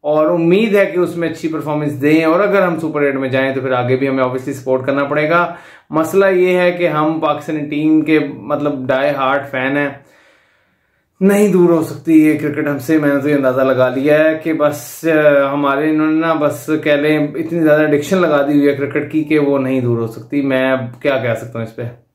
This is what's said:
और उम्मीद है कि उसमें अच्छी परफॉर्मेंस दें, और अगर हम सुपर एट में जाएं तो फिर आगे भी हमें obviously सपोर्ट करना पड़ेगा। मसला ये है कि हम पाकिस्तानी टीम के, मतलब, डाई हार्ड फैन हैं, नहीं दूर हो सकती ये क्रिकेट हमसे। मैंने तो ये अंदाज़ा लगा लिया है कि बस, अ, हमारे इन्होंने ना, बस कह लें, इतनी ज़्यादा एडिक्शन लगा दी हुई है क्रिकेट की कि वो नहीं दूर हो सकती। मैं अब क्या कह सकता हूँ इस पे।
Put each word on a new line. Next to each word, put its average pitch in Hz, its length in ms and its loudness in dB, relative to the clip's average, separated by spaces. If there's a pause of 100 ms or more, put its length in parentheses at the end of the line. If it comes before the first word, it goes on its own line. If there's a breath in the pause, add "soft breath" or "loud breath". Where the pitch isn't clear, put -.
और 156 280 2
उम्मीद 180 440 2
है 196 100 4
कि 175 140 -4
उसमें 165 300 -2
अच्छी 156 180 -8
परफॉर्मेंस 151 440 -4
दें, 151 340 2
और 165 160 2
अगर 196 200 2
हम 170 180 0
सुपर 151 240 -2
एट 139 120 0
में 131 160 -4
जाएं 135 220 0
तो 131 80 -4
फिर 127 120 -2
आगे 127 220 0
भी 135 120 0
हमें 131 160 0
obviously 127 300 -4
सपोर्ट 127 320 -2
करना 143 180 -2
पड़ेगा। 151 540 0 (340 loud breath)
मसला 160 380 2
ये 180 280 2
है 180 140 2
कि 175 140 -2
हम 156 340 0
पाकिस्तानी 151 400 -4
टीम 151 420 0
के, 151 180 2 (220)
मतलब, 139 460 -4
डाई 135 220 0
हार्ड 135 340 0
फैन 135 340 -4
हैं, 139 280 -6 (1160 soft breath)
नहीं 202 300 4
दूर 175 200 4
हो 160 120 2
सकती 156 420 2
ये 151 100 4
क्रिकेट 147 320 -4
हमसे। 143 320 0
मैंने 143 220 0
तो 139 60 -2
ये 147 60 2
अंदाज़ा 131 300 2
लगा 127 260 2
लिया 147 340 2
है 156 120 2
कि 160 180 -4
बस, - 520 -4
अ, 147 400 4
हमारे 143 440 0
इन्होंने 156 300 0
ना, 165 140 0
बस 147 360 -2
कह 151 260 0
लें, 151 400 0
इतनी 165 240 -4
ज़्यादा 151 240 4
एडिक्शन 147 340 0
लगा 151 240 2
दी 147 160 2
हुई 143 100 4
है 135 80 2
क्रिकेट 143 360 -4
की 156 120 -2
कि 151 140 0
वो 139 200 2
नहीं 131 240 -2
दूर 120 180 -2
हो 113 80 -4
सकती। 139 340 -6
मैं 131 300 0
अब 123 300 -4
क्या 139 160 0
कह 120 160 -2
सकता 120 260 -10
हूँ 113 80 -6
इस - 60 -18
पे। - 420 -12